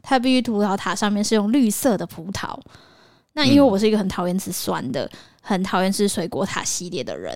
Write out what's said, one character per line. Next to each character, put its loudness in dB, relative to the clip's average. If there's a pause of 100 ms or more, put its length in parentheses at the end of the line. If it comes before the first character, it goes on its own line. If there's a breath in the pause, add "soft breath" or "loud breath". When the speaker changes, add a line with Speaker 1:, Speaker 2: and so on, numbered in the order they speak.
Speaker 1:
它 2
的 -2
碧 4
玉 4
葡 0
萄 0
塔 -4
上 0
面 0
是 2
用 2
绿 4
色 2
的 -6
葡 -12
萄。 -8 (760 soft breath)
那 0
因 6
为 8
我 6
是 2
一 2
个 4
很 -2
讨 -4
厌 -2
吃 -6
酸 -4
的， -4
Speaker 2:
嗯。 -14 (240 loud breath)
Speaker 1:
很 -2
讨 0
厌 2
吃 0
水 -4
果 -4
塔 -4
系 -6
列 -6
的 -10
人， -10